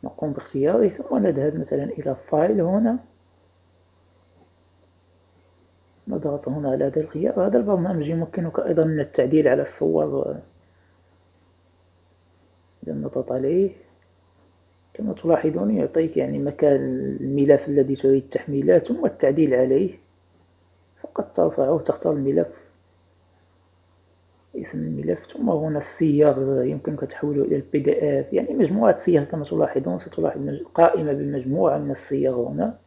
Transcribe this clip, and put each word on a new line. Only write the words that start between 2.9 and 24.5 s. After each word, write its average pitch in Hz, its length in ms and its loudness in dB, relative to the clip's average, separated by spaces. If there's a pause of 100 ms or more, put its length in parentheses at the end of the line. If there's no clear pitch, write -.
نضغط 147 420 -6
هنا 139 220 -4
على 135 140 0
هذا 139 160 0
الخيار. 180 460 -2
هذا 202 100 2
البرنامج 180 520 0
يمكنك 165 500 -4
أيضًا 160 240 2
من 160 160 0
التعديل 143 480 2
على 135 140 4
الصور 151 760 -2 (2500)
إذا 156 100 -8
نضغط 131 380 -6
عليه. 165 400 0 (1200)
كما 214 200 -6
تلاحظون 170 640 0
يعطيك، 165 400 0
يعني، 139 220 -2
مكان 143 420 2 (400)
الملف 139 460 4
الذي 139 280 2
تريد 135 360 2
تحميله 147 480 2
ثم 247 260 -4
التعديل 143 480 2
عليه، 131 380 2 (1080)
فقط - 340 -6
ترفعه 110 360 2
وتختار - 420 0
الملف، 139 340 0 (2000)